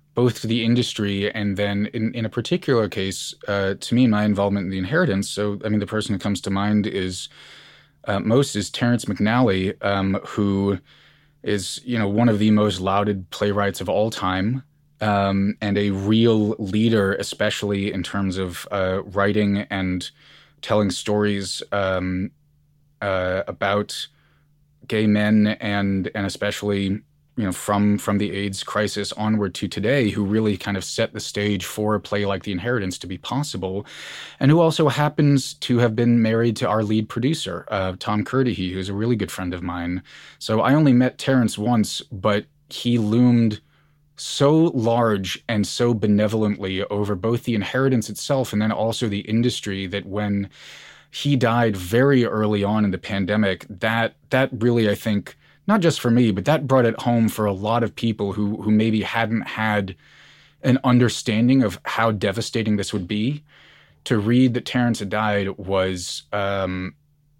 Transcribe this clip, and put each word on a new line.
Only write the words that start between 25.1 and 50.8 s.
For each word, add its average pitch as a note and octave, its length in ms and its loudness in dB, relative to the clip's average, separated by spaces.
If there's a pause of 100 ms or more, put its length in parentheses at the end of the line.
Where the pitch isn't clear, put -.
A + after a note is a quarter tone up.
and, G2 540 -2
and G2+ 100 -2
especially, G2+ 800 -2 (340)
you A#2 60 -2
know, F#2+ 100 -2
from, G#2 460 2
from G#2 200 -2
the G2+ 120 -2
aids G2 320 -6
crisis G#2 520 -4
onward G#2 400 -2
to - 120 -6
today, A2+ 420 0
who G2+ 160 -2
really G#2+ 320 0
kind G2+ 200 -6
of F#2 80 -6
set - 280 -4
the G#2 80 -8
stage G#2 440 -4
for G#2+ 320 -2
a F#2+ 40 -4
play G#2 240 -4
like G2 200 -4
The G#2 80 -4
Inheritance G2 460 -4
to - 100 -12
be F#2 100 -10
possible, G2 640 -6 (540)
and C3+ 120 4
who E3 100 6
also D#3+ 280 4
happens D3 640 2
to - 240 0
have A2+ 180 2
been A#2 260 4
married A2+ 360 2
to A#2 100 -2
our G#2+ 160 2
lead A2 240 0
producer, A#2 600 -2
uh, F#2+ 280 -2
Tom G#2+ 260 -2
Curtihe, F#2 480 0
who F#2 60 -6
is F#2 100 -6
a G2+ 60 -6
really A2+ 220 0
good G2+ 160 -4
friend F2+ 200 -6
of F2 100 -6
mine. F2 400 -4 (360)
So A2 220 0
I B2+ 140 4
only D3+ 180 6
met B2+ 260 4
Terrence B2+ 400 2
once, G#2+ 420 0 (120)
but G#2 340 0 (240)
he A#2+ 280 0
loomed A2+ 640 4 (560)
so D#3 580 4
large A2+ 720 0
and G#2 180 2
so A#2+ 260 0
benevolently G#2 920 0
over G2+ 320 -2
both A2+ 260 -2
The A#2 140 -2
Inheritance C3 520 0
itself C3 440 -2
and G#2+ 100 0
then G#2+ 80 0
also A2 380 -2
the G2+ 120 -2
industry G#2+ 680 -2
that G2 180 -6
when G2+ 420 -2 (640)